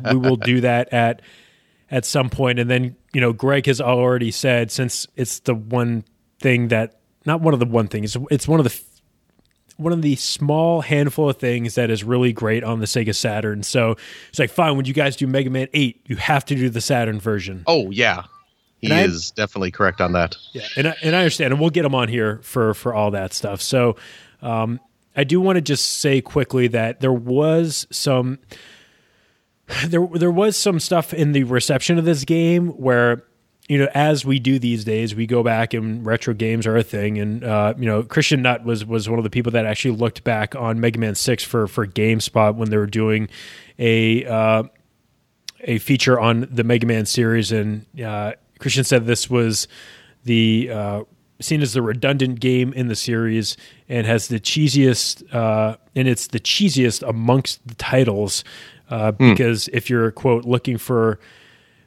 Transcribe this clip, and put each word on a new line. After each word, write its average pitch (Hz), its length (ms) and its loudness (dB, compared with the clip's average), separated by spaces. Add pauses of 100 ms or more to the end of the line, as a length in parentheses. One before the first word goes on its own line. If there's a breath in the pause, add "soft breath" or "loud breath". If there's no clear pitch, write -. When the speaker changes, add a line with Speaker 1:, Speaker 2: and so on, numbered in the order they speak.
Speaker 1:
<laughs> 120 100 -2
Speaker 2:
we 127 60 4
will 131 200 2
do 120 260 0
that 120 320 0
at, 117 260 0 (680 soft breath)
at 127 160 -2
some 131 240 0
point. 123 280 0
And 120 120 0
then, 123 260 0 (160)
you 139 80 0
know, 120 140 2
Greg 131 320 0
has 135 160 2
already 123 480 2
said, 120 400 0
since - 360 -4 (100)
it's - 240 -4
the 127 140 0
one 117 500 -2 (360)
thing 123 280 2
that, 113 260 0 (320)
not 160 160 0
one 156 100 4
of 127 80 2
the 120 60 0
one 113 220 2
things, 107 280 -6
it's, 123 140 -6
it's 143 180 0
one 160 120 4
of 143 40 4
the 120 80 0
f-, - 120 -14 (920)
one 160 180 -2
of 165 80 -2
the 147 140 2
small 160 680 0
handful 147 480 0
of 131 80 -4
things 120 380 -2
that 120 140 2
is 104 140 -2
really 123 300 2
great 113 280 0
on 113 180 -4
the 107 60 -4
Sega 110 280 0
Saturn. 107 480 -4
So 113 340 0 (320 loud breath)
it's - 100 -10
like, 139 120 0
"Fine, 160 260 2
when 135 80 -2
you 131 80 -4
guys 139 240 0
do 139 100 -2
Mega 131 220 0
Man 131 240 -4
eight, 135 340 0
you 117 100 -6
have - 300 0
to 147 80 -2
do 131 140 0
the 113 140 -4
Saturn 117 360 0
version." 95 480 -6
Speaker 1:
Oh, 139 240 2
yeah. 101 340 0 (580)
He 110 80 -2
Speaker 2:
And 151 40 4
I 175 100 4
Speaker 1:
is 85 260 -2
definitely 98 400 -4
correct 95 320 0
on 90 100 0
that. 85 240 0 (160)
Speaker 2:
Yeah, - 140 -12 (100)
and 139 120 0
I, 160 140 -6
and 160 140 0
I 185 40 2
understand, 151 340 0
and 151 60 0
we'll 165 100 2
get 156 160 0
him 135 80 0
on 123 140 0
here 110 340 -2
for, 110 320 0
for 123 200 -6
all 104 180 0
that 98 200 -6
stuff. 101 300 -6
So, 123 340 2 (460 loud breath)
um, 117 380 -4 (360)
I 147 80 0
do 165 160 2
wanna 185 220 2
just - 380 -2
say 135 200 2
quickly 127 480 0
that 113 320 -4
there 131 120 2
was 147 800 0
some, 127 480 -2 (120 loud breath)
<sighs> - 0 - (1400 loud breath)
there, 170 260 0
there 170 180 0
was 202 260 2
some 180 240 0
stuff - 340 0
in 151 180 2
the 139 120 2
reception 127 540 2
of 165 60 2
this 156 200 0
game 170 460 2
where, 120 540 2 (440)
you 143 100 2
know, 139 160 4
as 147 300 2
we 135 140 2
do 135 200 2
these 117 260 -2
days, 110 300 -2
we 113 120 -2
go 120 160 2
back 113 320 0
and 113 300 -4
retro 113 300 0
games 113 320 -2
are 110 100 2
a 117 60 4
thing. 107 360 -4
And, 107 260 -4
uh, 107 340 2
you 123 80 -2
know, 110 160 2
Christian 139 400 0
Nutt 120 220 0
was, 113 200 -2
was 110 240 -4
one 117 100 0
of 113 60 0
the 107 60 -4
people 120 220 -2
that 113 140 2
actually 110 300 -2
looked 113 280 -2
back 107 320 -2
on 113 240 -2
Mega 117 180 0
Man 110 160 -2
six 117 300 -2
for, 110 240 -2
for 110 180 -2
GameSpot 110 720 2
when 113 140 -4
they 107 60 0
were 104 100 2
doing 110 420 0 (500 loud breath)
a, 113 480 2
uh, 110 380 2 (960)
a 117 160 -2
feature 127 400 2
on 117 320 2
the 120 140 0
Mega 117 220 2
Man 110 200 0
series. 113 460 0
And, 107 340 -2 (180)
uh, 107 280 -6 (260)
Christian 135 260 -2
said 120 220 2
this 120 240 -2
was 117 380 0 (560 loud breath)
the, 113 480 2
uh, 104 320 -6 (360)
seen 156 220 -2
as 120 100 -2
the 127 80 0
redundant 123 600 0
game 127 340 2
in 127 140 -2
the 110 80 -4
series 113 600 -2 (320 loud breath)
and 120 180 -2
has 113 220 0
the 117 100 -2
cheesiest, 135 840 2 (100)
uh, 110 440 0 (180)
and 131 140 0
it's 120 180 0
the 117 140 -4
cheesiest 131 680 0
amongst 117 580 0
the 117 100 -16
titles, 107 680 0 (460 loud breath)
uh, 110 220 0
Speaker 1:
Hmm. 120 180 4
Speaker 2:
because 117 420 2
if - 160 -4
you're, 117 220 2
quote, 120 340 0
"looking 123 320 0
for 113 420 0 (680 soft breath)